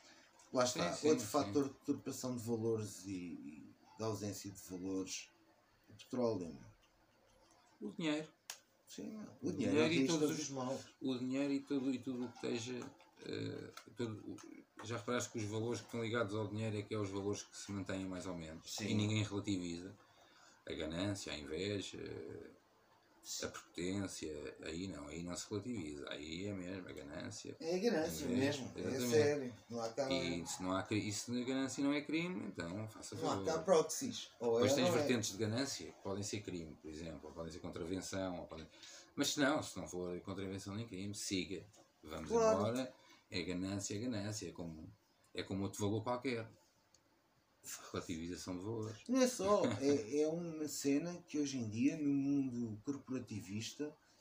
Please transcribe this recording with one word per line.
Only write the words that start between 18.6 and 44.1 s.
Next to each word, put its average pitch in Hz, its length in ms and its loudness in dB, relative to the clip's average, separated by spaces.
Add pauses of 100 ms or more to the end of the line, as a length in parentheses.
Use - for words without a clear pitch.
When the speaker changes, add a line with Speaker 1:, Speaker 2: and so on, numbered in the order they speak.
Speaker 1:
Sim. 107 100 0
Speaker 2:
e 110 80 4
ninguém 107 300 4
relativiza. 95 680 -2 (720)
A 76 60 -6
ganância, 80 600 -2
a 73 60 -4
inveja, 92 600 -2 (1200)
Speaker 1:
Sim. - 240 -4
Speaker 2:
a - 20 -4
prepotência, 80 1120 -4
aí 82 260 -4
não, 73 200 -8
aí 78 140 -6
não 87 140 -4
se - 140 -6
relativiza, 98 600 -4
aí 80 360 -6
é 104 80 -2
mesmo 92 340 -6
a - 40 -10
ganância. 90 680 -8
Speaker 1:
É 165 140 0
a 185 40 2
ganância 165 480 2
Speaker 2:
A - 40 0
inveja, 135 320 2
Speaker 1:
mesmo, 95 140 -8
é 90 40 -6
Speaker 2:
exatamente. 120 300 0
Speaker 1:
sério. 143 440 6 (140)
Não 117 120 -4
há 113 100 -2
cá, 135 220 0
Speaker 2:
E 87 340 0
se - 160 -6
não 92 140 2
há 95 80 2
cri-, 104 240 2
e 104 40 0
se - 180 -4 (120)
a - 20 -2
ganância 131 400 0
não 139 80 6
é 147 80 2
crime, 165 460 -2
então 95 420 -4
faça - 280 -10
Speaker 1:
não - 120 -2
há - 20 4
Speaker 2:
favor. 98 140 0
Speaker 1:
cá 160 140 2
proxies. - 800 4
Ou 117 160 4
Speaker 2:
Depois 120 180 8
Speaker 1:
é - 40 8
Speaker 2:
tens 127 100 6
Speaker 1:
ou - 60 8
não 156 60 6
é. - 40 -
Speaker 2:
vertentes 123 300 4
de 95 60 -6
ganância, 113 540 0
que - 100 -20
podem 98 200 -2
ser 101 180 -2
crime, 82 400 -6
por 78 100 -12
exemplo, 78 380 -8
ou 76 40 -10
podem 82 200 -6
ser 80 80 -10
contravenção, 90 800 -2
ou 82 60 -8
podem... 80 220 -12 (480)
mas 143 120 2
se 147 120 0
não, 139 220 4
se - 140 -8
não 82 120 -6
for 90 320 -4
contravenção 95 560 -6
nem 113 100 -4
crime, 101 280 -6
siga. 90 500 -2 (380)
Vamos 156 260 -8
Speaker 1:
Claro. 220 300 8
Speaker 2:
embora, 240 360 2 (360)
é 92 120 0
ganância, 95 540 0
é - 20 -2
ganância, 107 500 -2